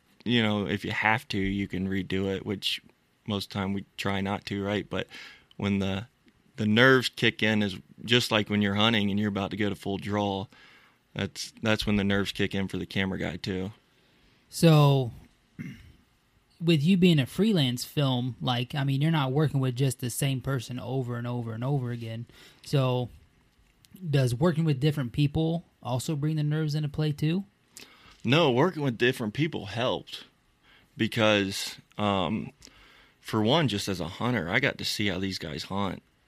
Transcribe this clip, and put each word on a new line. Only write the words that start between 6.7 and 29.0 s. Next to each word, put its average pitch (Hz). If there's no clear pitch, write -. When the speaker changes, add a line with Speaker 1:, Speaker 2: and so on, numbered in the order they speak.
Speaker 1:
kick -
in 107
is 92
just 120
like 107
when 104
you're 98
hunting 104
and 98
you're 107
about 98
to 98
go 104
to 98
full 98
draw, 101
that's, -
that's 107
when 104
the 101
nerves 101
kick 98
in 98
for 92
the 87
camera 95
guy 87
too. 95
Speaker 2:
So, 143
with 165
you 185
being 175
a 127
freelance 160
film, 127
like, 123
I 143
mean, 139
you're 160
not 139
working 143
with 131
just 135
the 123
same 135
person 127
over 120
and 120
over 120
and 113
over 127
again. 117
So, 127
does 131
working 160
with 147
different 147
people 160
also -
bring 156
the 151
nerves 151
into 151
play 151
too? 165
Speaker 1:
No, 143
working 156
with 123
different 120